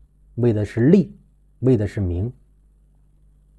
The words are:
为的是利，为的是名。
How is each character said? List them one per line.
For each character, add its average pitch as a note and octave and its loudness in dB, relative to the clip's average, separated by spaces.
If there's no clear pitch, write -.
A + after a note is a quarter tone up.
为 A#2 0
的 G#2+ -2
是 A#2 0
利， F#3 2
为 B2+ 2
的 G#2 -2
是 G#2 -6
名。 F#2 -6